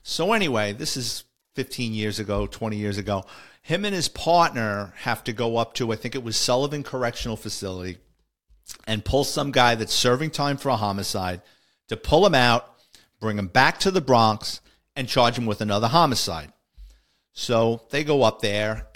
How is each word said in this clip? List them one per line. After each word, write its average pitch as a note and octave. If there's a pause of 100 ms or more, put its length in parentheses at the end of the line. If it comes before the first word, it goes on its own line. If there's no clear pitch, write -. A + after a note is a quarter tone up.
So F3+
anyway, A#2+
this C#3+
is - (300)
fifteen B2
years G#2+
ago, G2+
twenty G#2
years G#2
ago. G2 (360)
Him F#3+
and G3+
his D#3+
partner A2+
have A#2
to B2
go A#2
up A2+
to, A2+
I G#2+
think -
it B2+
was A2+
Sullivan C#3
Correctional A#2+
Facility, F#2 (880)
and G#2+
pull C#3
some C#3
guy A#2+
that's A2
serving C3
time C#3+
for C#3
a A#2+
homicide, G2 (440)
to A2
pull F3
him F3
out, A#2+ (460)
bring G#2+
him F#2+
back C3+
to F#3+
the F3+
Bronx, A2+ (340)
and C3
charge A#2+
him A#2
with G#2
another G#2
homicide. A2 (840)
So A2+
they C#3+
go C#3+
up A2
there, G#2+